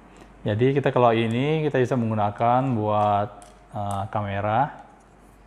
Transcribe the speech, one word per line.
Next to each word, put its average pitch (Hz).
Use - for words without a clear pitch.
Jadi 117
kita 135
kalau 123
ini 127
kita 135
bisa 123
menggunakan 113
buat, 104
eh, 101
kamera. 104